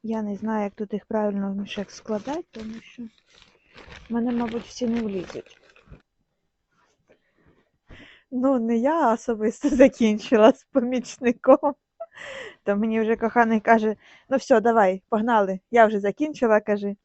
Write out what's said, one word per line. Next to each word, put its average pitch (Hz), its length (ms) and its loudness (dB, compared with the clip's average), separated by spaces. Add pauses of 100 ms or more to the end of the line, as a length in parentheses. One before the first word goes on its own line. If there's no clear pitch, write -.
Я 220 200 -6
не 202 140 -8
знаю, 214 280 -4
як 202 100 -8
тут 208 180 -10
їх 208 140 -8
правильно 202 460 -4
в 196 40 -6
мішок 202 340 -10
складати, 254 600 -8
тому 220 320 -14
що - 200 -20 (1040)
в 226 40 -8
мене, 233 200 -2
мабуть, 233 300 -4
всі - 240 -8
не 233 140 -2
влізуть. 190 580 -10 (2750)
Ну, 262 280 0
не 233 180 0
я 269 360 2
особисто 226 560 -2
<laughs> 262 80 0
закінчила 220 760 4
з - 120 -6
помічником. 254 1080 0 (920)
То 202 120 0
мені 220 240 -2
вже 226 160 0
коханий 226 440 2
каже: 220 360 2 (320)
"Ну 277 80 0
все, 233 240 4
давай, 202 480 2
погнали, 214 520 0 (100)
я 226 160 6
вже 214 140 0
закінчила", 220 600 0
каже. 202 340 -4 (100)